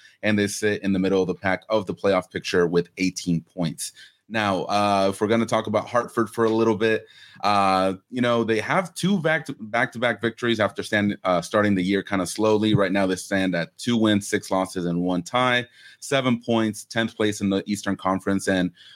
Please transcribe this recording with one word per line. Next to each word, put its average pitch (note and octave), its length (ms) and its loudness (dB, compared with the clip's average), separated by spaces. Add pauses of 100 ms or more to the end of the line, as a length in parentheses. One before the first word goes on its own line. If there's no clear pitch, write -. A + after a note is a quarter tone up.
(220)
and G#2+ 140 2
they G2+ 120 2
sit G#2 340 -2
in G2 100 -2
the F#2+ 60 2
middle F#2+ 220 2
of F2+ 80 0
the F2+ 80 -4
pack F#2 320 -2
of G#2+ 180 0
the F#2+ 80 -6
playoff F#2+ 380 0
picture F2 340 0
with E2+ 220 0 (100)
eighteen F2 440 -2
points. - 500 -8 (400)
Now, G2+ 340 0
uh, G2+ 440 2
if F#2+ 100 -6
we're G#2+ 60 2
gonna A2+ 180 2
talk A2 220 -2
about G#2 220 -2
Hartford A#2 420 -2
for A#2 140 0
a A2 60 2
little A2+ 260 2
bit, A2 280 0 (380)
uh, F#2+ 520 2 (160)
you B2 100 -6
know, A#2+ 240 2
they A2 160 0
have D#3+ 340 -2
two F#3+ 240 0
back D#3 280 -2
to, - 120 -10
back-to-back A#2 600 -2
victories A#2 400 -2
after G2 240 -2
stand-, G#2 400 0
uh, F2+ 180 2
starting G#2 320 2
the F#2 80 2
year G2 220 2
kinda F#2+ 240 -2
slowly. G#2+ 460 2
Right G2 180 2
now, G2 160 2
they F#2 80 0
stand F#2+ 400 -2
at E2 200 -6
two A#2+ 200 -2
wins, G#2+ 320 2
six G#2 200 -4
losses, F#2 380 -2
and F2 160 0
one F2+ 220 -2
tie, B2 420 0 (320)
seven B2+ 420 0
points, A2 440 0
tenth A2+ 320 -6
place G#2+ 240 0
in G2+ 100 0
the G2 160 0
Eastern G2+ 300 -4
Conference. F#2+ 500 -2
And F2+ 240 0 (260)